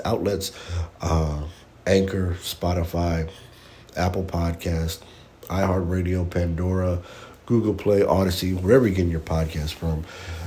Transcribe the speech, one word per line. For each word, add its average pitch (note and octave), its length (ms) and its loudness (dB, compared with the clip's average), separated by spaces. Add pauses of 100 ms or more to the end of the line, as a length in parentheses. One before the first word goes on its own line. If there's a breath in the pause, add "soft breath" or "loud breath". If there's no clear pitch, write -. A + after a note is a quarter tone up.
outlets. G2 480 -2 (480 loud breath)
Uh, D#2 440 0 (420 loud breath)
Anchor, F#2+ 560 2
Spotify, E2+ 880 -2 (680 loud breath)
Apple F2+ 260 0
Podcast, E2+ 800 -2 (440 loud breath)
iHeartRadio, F2+ 840 0
Pandora, F2+ 720 0 (460 loud breath)
Google G#2+ 280 2
Play, G2+ 300 4
Odyssey, F#2 480 2
wherever G#2+ 340 6
you're F2+ 80 2
getting F2 160 4
your E2 80 0
podcast D#2+ 540 -2
from. D#2+ 320 -2 (420 loud breath)